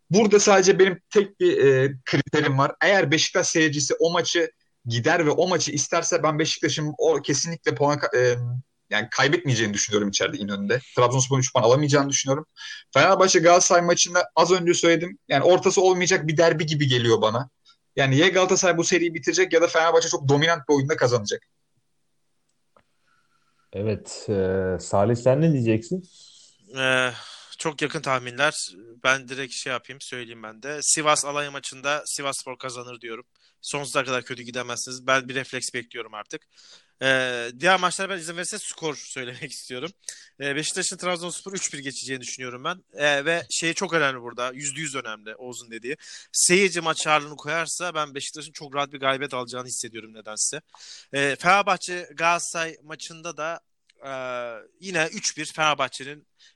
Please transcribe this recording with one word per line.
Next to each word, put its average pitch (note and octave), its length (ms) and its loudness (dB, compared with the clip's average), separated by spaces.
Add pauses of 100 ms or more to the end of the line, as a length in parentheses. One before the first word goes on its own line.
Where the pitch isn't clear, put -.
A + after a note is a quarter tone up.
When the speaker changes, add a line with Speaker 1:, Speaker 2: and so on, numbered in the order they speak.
(100)
Speaker 1:
Burada G3+ 300 6
sadece F#3+ 380 6
benim F#3 220 4 (100)
tek G3+ 300 2
bir, F3 240 4
e, C3+ 280 6 (120)
kriterim D3 540 0
var. C#3+ 140 2 (100)
Eğer F3 280 4
Beşiktaş D#3+ 360 0
seyircisi D3 520 0
o E3 140 2
maçı E3+ 380 0 (360)
gider D3 400 2
ve D3+ 40 4
o E3+ 180 2
maçı E3 240 0
isterse E3+ 500 0
ben D3+ 160 0
Beşiktaş'ın D3+ 600 -2
o D3 240 2
kesinlikle D#3+ 520 -2
puan C#3+ 240 2
ka-, - 200 0
e, B2 200 4 (520)
yani G#2+ 200 -2
kaybetmeyeceğini C3 640 0
düşünüyorum G2+ 340 0
içeride G2 280 -2
İnönü'nde. G2+ 440 -4 (160)
Trabzonspor'un C3 440 2
üç - 120 -4
puan A#2+ 120 2
alamayacağını C#3 440 4
düşünüyorum. C3+ 380 -2 (480)
Fenerbahçe F#3 440 6
Galatasaray F3 440 6
maçında F3 540 2
az E3+ 160 4
önce F3 220 2
söyledim. E3+ 440 2 (100)
Yani C#3+ 160 2
ortası F#3 380 6
olmayacak F3+ 440 4
bir D#3 100 0
derbi E3 300 4
gibi D3 220 0
geliyor A#2 340 4
bana. A2 280 0 (460)
Yani C3+ 200 2
ya E3+ 120 6
Galatasaray F#3 480 2
bu E3 80 0
seriyi E3+ 300 0
bitirecek E3 380 0
ya E3 100 4
da E3+ 40 4
Fenerbahçe E3 420 4
çok D3+ 200 -2
dominant D#3 400 2
bir D3+ 60 6
oyunda C#3+ 220 0
kazanacak. A2+ 460 0 (2250)
Speaker 2:
Evet, G2+ 560 -6
e, F#2+ 520 0
Salih G#2 360 0
sen C3 240 2
ne E3 120 4
diyeceksin? A#2+ 560 -2 (680)
Speaker 3:
Ee, C3 320 2 (480)
çok D3+ 240 -4
yakın D3+ 180 -4
tahminler. C3 680 -2 (360)
Ben C3 240 0
direkt C3 260 -10
şey - 180 -8
yapayım, B2 280 -10
söyleyeyim A#2 420 -14
ben A2 200 -18
de. D3 200 -10
Sivas D3+ 420 2
Alanya C#3+ 260 -6
maçında C#3 560 -6
Sivasspor C3+ 520 -8
kazanır B2 420 -14
diyorum. A#2 240 -12 (360)
Sonsuza C#3+ 440 -4
kadar B2+ 200 -4
kötü B2 180 -12
gidemezsiniz. B2 640 -10
Ben C3 220 0
bir C3 60 -10
refleks C3 400 -8
bekliyorum A#2 400 -12
artık. G#2+ 280 -14 (600)
Ee, B2+ 460 0 (120)
diğer F3+ 200 4
maçlara F3+ 300 -2
ben G3 80 -6
izin E3 180 -12
verirse F3+ 220 -8
skor - 360 -8
söylemek B2+ 580 -12
<laughs> - 0 -
istiyorum. B2+ 380 -12 (500)
Ee, C#3 160 -4
Beşiktaş'ın F3 400 -4
Trabzonspor F3+ 560 -8
üç F#3+ 220 -6
bir D3 40 -10
geçeceğini C3+ 440 -10
düşünüyorum B2 420 -12
ben. F#3 280 -8
Ee, C#3+ 320 0
ve E3 260 -2
şey E3 240 -2
çok F3 200 -6
önemli C3+ 280 0
burada. A#2+ 320 -6
Yüzde C#3 260 -10
yüz D3 140 -8
önemli A2 420 -10
Oğuz'un A#2+ 340 -16
dediği. A2+ 260 -10 (360)
Seyirci F3+ 480 2
maç D#3+ 260 -4
ağırlığını D3+ 300 0
koyarsa E3 580 -6
ben D3 200 -6
Beşiktaş'ın D3 380 -12
çok C#3 220 -18
rahat C#3+ 180 -4
bir C#3+ 80 -14
galibiyet C3+ 340 -2
alacağını B2 320 -8
hissediyorum A2+ 480 -12
nedense. G#2+ 460 -8 (540)
Ee, C#3 240 0
Fenerbahçe F3+ 760 0
Galatasaray E3 680 -2
maçında D#3+ 540 -14
da, D#3+ 240 -8 (460)
e, C3+ 60 -12 (680)
yine E3+ 320 -2
üç - 260 -6
bir D#3 60 -8
Fenerbahçe'nin D3 840 -4 (280)